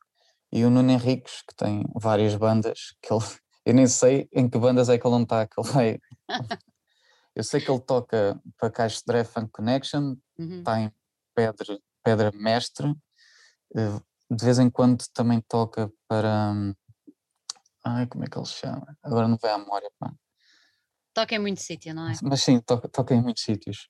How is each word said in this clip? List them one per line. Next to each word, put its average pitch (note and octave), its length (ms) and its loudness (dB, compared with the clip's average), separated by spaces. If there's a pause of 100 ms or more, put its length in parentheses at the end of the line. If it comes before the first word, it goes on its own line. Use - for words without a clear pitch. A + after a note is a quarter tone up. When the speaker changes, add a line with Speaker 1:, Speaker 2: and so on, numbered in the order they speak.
(520)
Speaker 1:
e A2+ 120 2
o A#2+ 60 6
Nuno B2+ 220 6
Henriques, B2 560 -2
que - 80 -20
tem G#2 280 -2 (120)
várias G#2+ 400 2
bandas, A2 680 0
que - 100 -6
ele, A2+ 100 2
<laughs> - 200 -14 (240)
eu A#2+ 80 6
nem C3 140 8
sei C3+ 440 4
em B2+ 160 2
que B2+ 100 -2
bandas B2 300 4
é A#2+ 100 4
que B2 80 -4
ele A#2+ 100 4
não A#2 100 2
tá, A2 220 0
que - 120 -6
ele G#2+ 120 -6
vai A#2 280 2 (280)
<laughs> G3+ 420 -8 (640)
Eu A2 100 -6
sei C#3+ 160 -2
que - 100 -2
ele B2+ 100 0
toca A2+ 600 0 (180)
para A#2 120 -2
Caixo A2+ 280 -2
de - 80 -14
Dré A#2+ 180 0
Funk A2+ 280 -8
Connection, C3+ 640 -4 (220)
Speaker 2:
Uhum. F3 240 -10
Speaker 1:
tá A2+ 180 -2
em G#2+ 120 -4 (420)
Pedra, A2 440 -2 (240)
Pedra G#2+ 300 2
Mestre, A#2 600 -2 (840)
eh, G#2+ 240 -2 (300)
de A2+ 140 -2
vez B2 140 4
em B2 120 6
quando B2 340 2 (100)
também A#2 260 2
toca A2+ 520 -2 (160)
para, G#2+ 440 0
hum, G2+ 220 -4 (1120)
ai, B2 220 -2
como - 180 -10
é - 40 -8
que - 100 -16
ele B2 80 -8
se - 80 -12
chama? - 480 -12
Agora A2+ 260 0
não A#2 120 2
vai G#2+ 120 0
à G#2 60 -2
memória, G2+ 400 -8
pá. - 140 -10 (1040)
Speaker 2:
Toca A3 200 -2
em G#3+ 40 -2
muito G3+ 220 -4
sítio, D#3+ 340 -12
não E3 140 -8
é? D#3+ 40 -4 (100)
Speaker 1:
Mas C#3 200 -2
sim, B2 180 4
toca, - 280 -2
toca C3 260 -2
em A#2+ 80 6
muitos B2 200 -4
sítios. G#2+ 480 -6